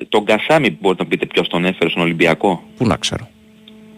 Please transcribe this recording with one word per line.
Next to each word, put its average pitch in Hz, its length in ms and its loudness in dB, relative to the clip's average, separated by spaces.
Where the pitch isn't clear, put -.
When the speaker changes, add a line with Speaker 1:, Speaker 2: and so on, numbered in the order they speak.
Speaker 1:
τον 107 160 2
Κασάμι, 107 560 2
μπορείτε 92 220 0
να 82 60 -6
πείτε 82 180 -2
ποιος 87 220 -2
τον 87 160 -2
έφερε 90 260 0
στον 87 120 -2
Ολυμπιακό; 85 600 0
Speaker 2:
Πού - 100 0
να 78 100 2
ξέρω. - 320 -6